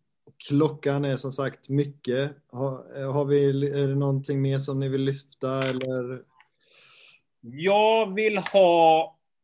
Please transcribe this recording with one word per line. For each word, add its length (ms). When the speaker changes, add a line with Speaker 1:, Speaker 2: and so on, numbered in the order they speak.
Speaker 1:
klockan 580
är 100
som 160
sagt 380
mycket. 600
Har, 520
har 120
vi, 240
är 180
det 80
någonting 460
mer 160
som 220
ni 100
vill 140
lyfta, 640
eller? 540
Speaker 2:
Jag 720
vill 240
ha 840